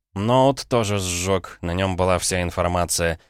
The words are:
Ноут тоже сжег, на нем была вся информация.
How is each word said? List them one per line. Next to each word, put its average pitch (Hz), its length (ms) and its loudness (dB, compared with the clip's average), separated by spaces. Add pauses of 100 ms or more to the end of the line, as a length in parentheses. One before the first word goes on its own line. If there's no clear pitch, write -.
(140)
Ноут 131 540 2
тоже 104 300 0
сжег, 92 640 -2
на 87 140 -4
нем 95 220 0
была 90 220 2
вся 92 220 -2
информация. 87 880 0